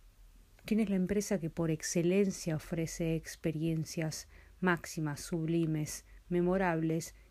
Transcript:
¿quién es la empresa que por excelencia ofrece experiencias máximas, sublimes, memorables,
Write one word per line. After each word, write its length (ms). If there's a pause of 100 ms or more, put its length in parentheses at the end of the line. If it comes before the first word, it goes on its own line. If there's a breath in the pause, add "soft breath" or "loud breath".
(640)
¿quién 140
es 100
la 60
empresa 440
que 120
por 180
excelencia 840
ofrece 600
experiencias 1120 (340 soft breath)
máximas, 580
sublimes, 840 (220 soft breath)
memorables, 840 (180 soft breath)